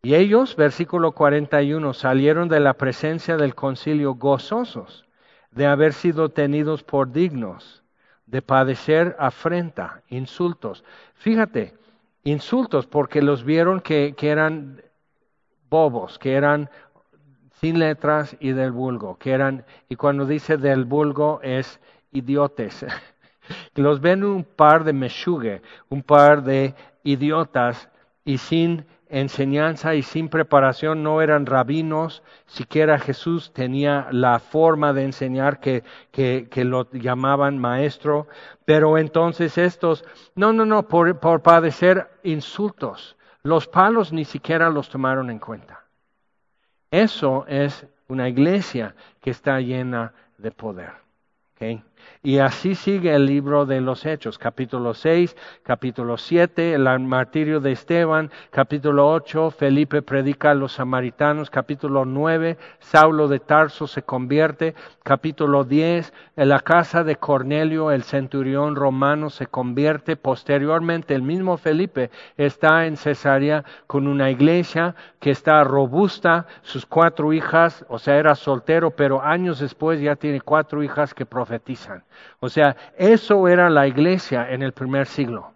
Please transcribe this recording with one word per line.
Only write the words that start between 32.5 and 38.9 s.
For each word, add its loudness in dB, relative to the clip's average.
Jesús -6
tenía -2
la 2
forma 2
de -2
enseñar -4
que, -4
que, -2
que -2
lo -2
llamaban -2
maestro, -2
pero 4